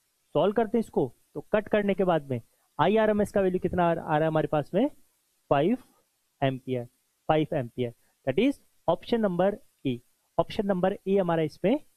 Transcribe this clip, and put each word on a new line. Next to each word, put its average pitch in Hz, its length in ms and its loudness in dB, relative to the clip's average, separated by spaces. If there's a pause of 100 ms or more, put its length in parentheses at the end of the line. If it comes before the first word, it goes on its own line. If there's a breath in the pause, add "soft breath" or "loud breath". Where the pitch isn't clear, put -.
(340)
solve 175 180 2
करते 226 260 0
हैं - 20 2
इसको, 160 320 -2 (220)
तो 156 60 -10 (120)
cut 208 160 0
करने 202 260 0
के 190 100 0
बाद 160 260 0
में 123 100 -4 (380)
आईआरएमएस 208 540 2
का 202 80 2
value 185 200 0
कितना 180 240 0
आ, 170 60 4
आ 170 40 2
रहा 156 240 -2
है 160 80 2
हमारे 156 220 0
पास 147 260 -2
में? 247 140 2 (640)
five 160 280 2 (640)
ampere, 127 420 -2 (440)
five 156 260 0
ampere, 123 380 -6 (340)
that - 120 -2
is 269 220 0 (280)
option 220 380 -2
number 185 260 0 (340)
A। 123 120 -2 (400)
Option 202 280 -2
number 196 300 0 (120)
A 196 120 2
हमारा 170 220 0
इसमें 185 360 -2 (180)